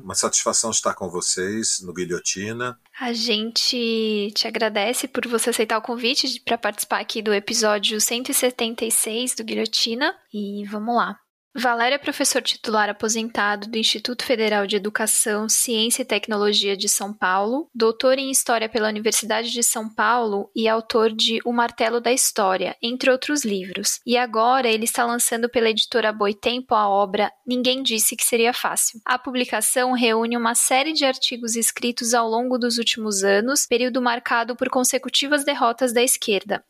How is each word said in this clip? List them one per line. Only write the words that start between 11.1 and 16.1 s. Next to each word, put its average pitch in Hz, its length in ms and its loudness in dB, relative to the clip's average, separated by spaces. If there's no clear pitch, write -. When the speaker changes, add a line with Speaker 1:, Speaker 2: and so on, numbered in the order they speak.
Speaker 2:
Valério 240 380 2
é 285 40 -2
professor 277 440 0
titular 214 480 0
aposentado 214 800 -2
do 226 100 -4
Instituto 220 460 -2
Federal 214 420 2
de 202 80 -2
Educação, 214 760 0
Ciência 233 540 0
e - 20 -4
Tecnologia 202 720 0